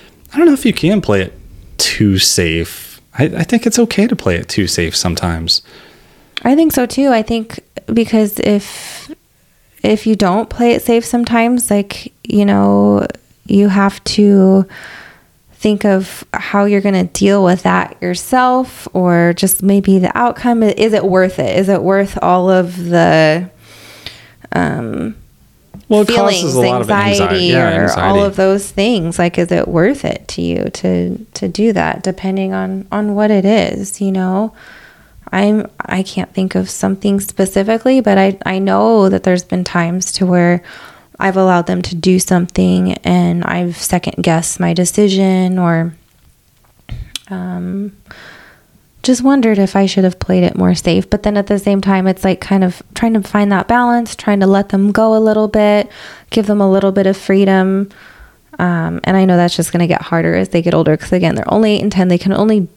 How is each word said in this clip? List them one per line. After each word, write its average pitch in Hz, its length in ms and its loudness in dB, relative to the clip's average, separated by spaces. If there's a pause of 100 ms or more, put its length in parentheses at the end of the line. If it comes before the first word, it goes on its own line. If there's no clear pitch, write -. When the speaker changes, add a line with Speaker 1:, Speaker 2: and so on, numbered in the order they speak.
(340)
Speaker 1:
I - 40 -14
don't 330 100 4
know 294 60 6
if 269 120 -2
you 220 80 2
can 190 280 0
play 101 220 0
it 90 100 -10 (440)
too 98 420 0
safe. - 800 -2 (160)
I, 127 80 2
I 165 180 -2
think - 220 0
it's 226 140 0
okay 220 260 2
to 240 100 -2
play 87 200 -2
it - 120 -6
too 95 200 -2
safe 82 280 -4
sometimes. 82 680 -4 (800)
Speaker 2:
I 247 100 2
think 311 180 2
so 254 140 0
too. 269 240 0
I 220 140 2
think 226 380 -6 (300)
because 220 480 0
if, - 720 -4 (720)
if 214 240 0
you 220 100 2
don't 196 360 0
play 240 220 2
it 233 100 -2
safe 233 200 0
sometimes, 233 680 0
like, 202 420 -4 (100)
you 208 220 0
know, 202 640 2 (400)
you 202 220 4
have 196 340 0
to 190 640 4 (880)
think 214 300 -2
of 190 400 -2 (120)
how 202 300 -2
you're 202 160 2
gonna 190 240 0
deal 196 380 2
with 180 200 2
that 185 400 -2
yourself, 254 920 -2
or 175 420 2
just 190 280 -2
maybe 196 340 2
the 180 180 0
outcome. 240 460 0
I-, 208 160 2
is 220 160 2
it 208 120 2
worth 185 340 0
it? - 180 -2
Is 190 120 2
it 196 120 2
worth 196 400 0
all 180 300 2
of 180 260 0 (120)
the, 165 600 2 (1000)
um, - 640 -4 (720)
Speaker 1:
Well, 214 120 4
it 208 60 0
Speaker 2:
feelings, 202 340 2
Speaker 1:
causes 143 140 -2
a 127 60 2
lot 123 200 0
of 214 100 -2
anxiety. 202 320 0
Speaker 2:
anxiety, 180 240 0
Speaker 1:
Yeah, - 300 2
Speaker 2:
or - 60 2
Speaker 1:
anxiety. - 180 0
Speaker 2:
all 196 220 2
of 196 120 -2
those 196 340 0
things? 196 480 -2
Like, 175 220 0
is 175 120 0
it - 160 0
worth 190 380 0
it - 240 -6
to - 140 -8
you - 260 -4
to, 185 640 -4
to 196 140 -6
do 208 260 0
that, 180 300 -2
depending 190 500 -4
on, 190 380 -6
on 208 240 -2
what 214 160 2
it 196 140 2
is, 202 540 -2
you 196 120 -2
know? 190 420 -2 (800)
I'm, 208 360 0 (140)
I 185 220 -4
can't - 300 -8
think 190 220 -2
of 185 140 -2
something 196 500 -2
specifically, 214 800 0
but 208 180 2
I, 190 280 2
I 190 140 -2
know 196 500 2
that 190 140 0
there's 180 200 0
been 180 220 -4
times 175 480 -4
to 190 120 -2
where 175 380 2 (560)
I've 190 160 -2
allowed 185 320 2
them 185 140 -2
to 180 140 -8
do 185 240 2
something 180 800 0
and 175 440 0
I've 175 320 -4
second - 480 -4
guessed 170 360 -2
my 170 140 0
decision, 185 880 2
or, 170 340 0 (1400)
um, 180 640 -8 (1120)
just 247 200 0
wondered 254 340 4
if 196 180 2
I 196 100 2
should 190 180 0
have 180 160 0
played 185 240 0
it 175 140 0
more 180 180 2
safe. 180 340 0
But 208 140 -2
then 208 140 0
at 196 100 -2
the 202 120 0
same 196 220 0
time, 190 260 0
it's, 185 160 -2
like, 190 180 0
kind 196 220 0
of 180 180 -2 (120)
trying 233 200 -2
to 214 80 0
find 202 300 0
that 190 160 0
balance, 240 480 0
trying 202 260 0
to 190 60 4
let 196 220 2
them 196 220 2
go 220 240 2
a 220 40 2
little 214 280 2
bit, 208 420 2 (400)
give 214 180 0
them 208 140 2
a 196 80 2
little 190 220 2
bit 196 160 2
of 196 100 0
freedom. 190 720 2 (720)
Um, 170 440 -2
and 185 120 0
I 190 100 4
know 180 120 4
that's 175 180 2
just 165 160 -4
gonna 175 160 0
get - 140 0
harder 165 340 -2
as 190 140 -2
they 170 120 0
get 165 120 0
older, 156 240 2
'cause - 160 -10
again, 180 220 0
they're - 180 -4
only 214 200 2
eight 202 100 -2
and 208 80 -2
ten. 185 160 0
They 180 100 2
can 190 160 0
only 214 440 0